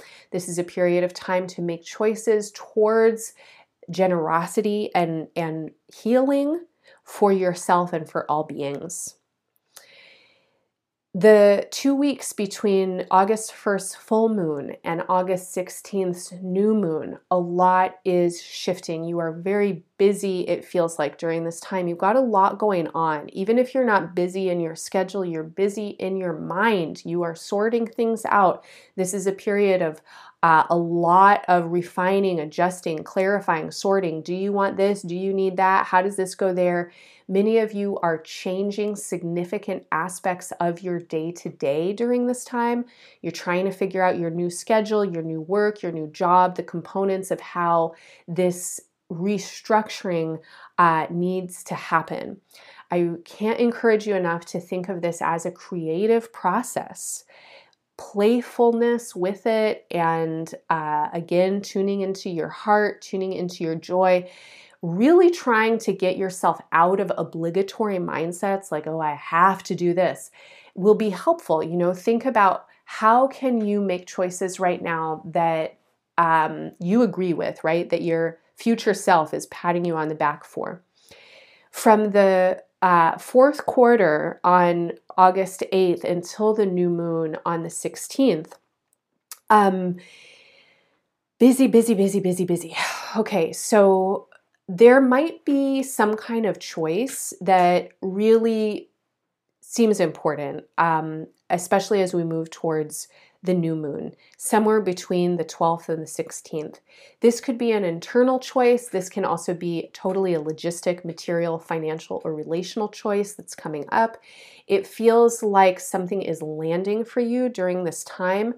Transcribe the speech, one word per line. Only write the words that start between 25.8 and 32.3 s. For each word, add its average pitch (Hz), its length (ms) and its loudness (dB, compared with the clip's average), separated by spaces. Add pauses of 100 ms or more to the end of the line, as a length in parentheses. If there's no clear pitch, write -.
in 190 300 -6
your 175 200 -6
mind. 175 680 -2
You 175 200 -4
are 170 100 -4
sorting 226 540 -2
things 226 380 -4
out. 190 380 2 (320)
This 185 200 -4
is 190 100 -4
a 196 60 0
period 196 500 0
of, 156 220 -4 (400)
uh, 160 260 6
a 170 80 4
lot 175 720 6
of 175 240 2
refining, 180 680 0